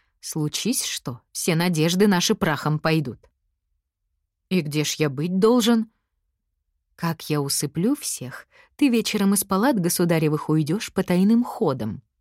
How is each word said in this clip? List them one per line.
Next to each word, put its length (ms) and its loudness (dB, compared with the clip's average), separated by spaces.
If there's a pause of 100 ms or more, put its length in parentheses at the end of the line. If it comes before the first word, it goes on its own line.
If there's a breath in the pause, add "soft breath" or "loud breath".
(200)
Случись 640 -4
что, 380 -10 (100)
все 240 -2
надежды 500 2
наши 300 2
прахом 420 0
пойдут». 400 -2 (1300)
«И 120 0
где 240 -2
ж 100 -4
я 160 0
быть 300 -2
должен?» 500 4 (1040)
«Как 340 -4
я 120 0
усыплю 560 -2
всех, 500 -10 (300 soft breath)
ты 140 2
вечером 440 2
из 80 0
палат 380 2
государевых 680 0
уйдешь 440 0
по 100 -2
тайным 420 2
ходам. 580 -4 (180)